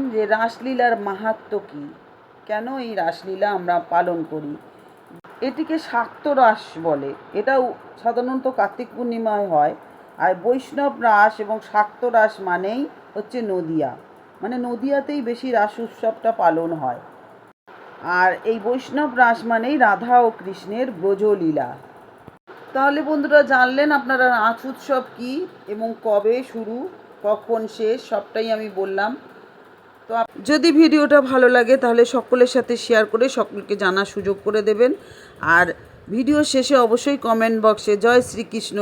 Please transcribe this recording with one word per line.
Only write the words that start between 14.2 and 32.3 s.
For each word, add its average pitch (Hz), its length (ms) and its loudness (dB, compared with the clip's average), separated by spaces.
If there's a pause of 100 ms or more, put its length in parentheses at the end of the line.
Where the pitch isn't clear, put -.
মানে 240 200 -8
নদিয়াতেই 277 640 -4
বেশি 240 280 -6
রাস 214 280 0
উৎসবটা 226 540 -4
পালন 165 400 0
হয়। 131 280 -6 (1160)
আর 185 120 4 (140)
এই 226 140 0
বৈষ্ণব 254 580 -4
রাস 233 280 4
মানেই 233 320 -2
রাধা 233 440 2
ও 233 100 4
কৃষ্ণের 202 600 -8
ব্রজলীলা। 185 760 0 (1040)
তাহলে 277 300 0
বন্ধুরা 294 400 4
জানলেন 262 500 2
আপনারা 254 360 2
রাস 226 360 2
উৎসব 262 380 -4 (140)
কী 247 160 -10 (360)
এবং 220 200 -6 (140)
কবে 214 340 2 (160)
শুরু, 226 240 -8 (460)
কখন 220 460 -2
শেষ, 226 300 -2 (100)
সবটাই 220 440 -4
আমি 214 220 -4
বললাম। 196 360 -4 (1000)
তো - 40 -4
আপ-, 226 160 -2 (140)
যদি 294 280 2
ভিডিওটা 294 480 6
ভালো 254 280 4
লাগে 247 280 4
তাহলে 233 280 2
সকলের 247 500 2